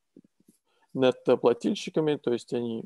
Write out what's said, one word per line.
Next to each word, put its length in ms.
нетто-плательщиками, 1200
то 140
есть 220
они 320